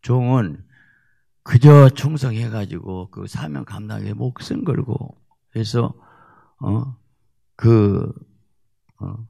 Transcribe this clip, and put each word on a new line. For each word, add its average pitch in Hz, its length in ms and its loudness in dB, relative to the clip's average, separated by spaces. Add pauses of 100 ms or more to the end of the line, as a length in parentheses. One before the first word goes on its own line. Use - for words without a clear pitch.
종은 123 640 -2 (760)
그저 143 460 8
충성해가지고 110 1200 -6
그 98 160 -14
사명 - 380 -10
감당에 104 480 -12
목숨 - 500 -8
걸고, - 580 -6 (280)
그래서, 113 440 -4 (680)
어? 123 360 -6 (600)
그, 107 560 2 (880)
어? 104 300 -12